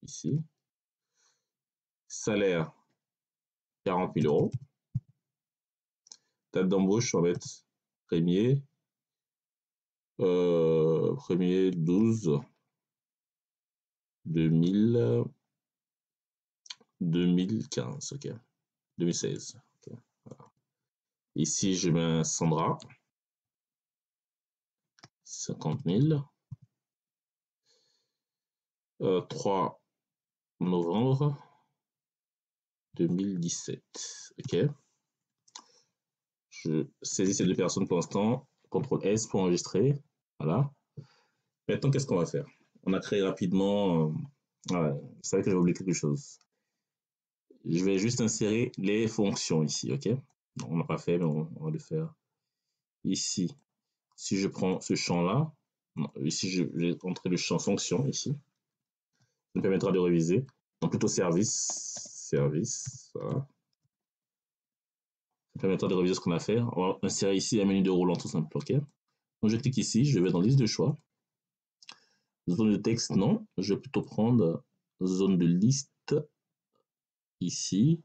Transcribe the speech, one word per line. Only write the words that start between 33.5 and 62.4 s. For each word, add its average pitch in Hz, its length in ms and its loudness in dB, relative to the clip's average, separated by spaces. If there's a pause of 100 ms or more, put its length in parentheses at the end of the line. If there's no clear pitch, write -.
Ok. - 160 -4 (2000)
Je 78 240 -2 (140)
saisis 98 340 -2
ces 92 120 0
deux 90 80 2
personnes 92 340 -2
pour 92 80 0
l'instant. 104 500 -2 (220)
Contrôle 90 380 -2
S 107 200 0
pour - 140 -2
enregistrer. 95 640 2 (360)
Voilà. 101 320 0 (960)
Maintenant, 107 240 0
qu'est-ce 139 160 0
qu'on 98 120 0
va 82 80 2
faire ? - 200 -4 (360)
On 92 100 -2
a 92 80 0
créé 101 220 0
rapidement, 95 920 2 (580)
euh, 92 40 0
ouais, 80 180 2
vous - 300 -10
savez 95 200 0
que 107 60 0
j'ai 95 80 4
oublié 87 160 4
quelque 92 220 -2
chose. 73 440 -4 (1300)
Je 85 180 0
vais 98 160 2
juste 117 220 0
insérer 110 560 0
les 104 320 0
fonctions 98 540 0
ici, 71 280 -4
ok ? 69 180 -2 (480)
Donc, - 140 -10
on 82 60 -2
n'a 80 80 0
pas 80 140 -4
fait, 87 180 -2
mais 87 80 0
on, 78 320 -2
on 76 80 -12
va 78 60 -4
le 78 80 -4
faire 80 340 -6 (920)
ici. 95 520 -4 (600)
Si - 200 -4
je 95 120 0
prends 92 320 -2
ce - 140 -2
champ-là, 95 560 0 (460)
non, 76 140 -6 (120)
ici, 82 280 -2
je 90 140 0
vais 85 380 -2
entrer 90 280 -4
le 87 80 0
champ - 200 -2
fonction 101 480 -2
ici. - 260 -4
Ça 143 40 -6 (1160)
me 92 80 -4
permettra 95 300 2
de 92 60 2
réviser. 87 460 4 (380)
Donc, 85 80 0
plutôt 110 180 0
service, - 840 -2 (340)
service, - 840 -2